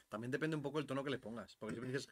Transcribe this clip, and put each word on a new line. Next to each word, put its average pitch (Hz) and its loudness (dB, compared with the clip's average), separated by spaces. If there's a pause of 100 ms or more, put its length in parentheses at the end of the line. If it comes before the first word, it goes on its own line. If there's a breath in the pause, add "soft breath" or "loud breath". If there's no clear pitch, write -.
También 117 -2
depende 147 4
un 151 2
poco 143 0
el 143 2
tono 135 0
que 139 0
le 139 2
pongas. 110 -8
Porque 110 -2
si 117 -2
me 127 -2
dices 127 0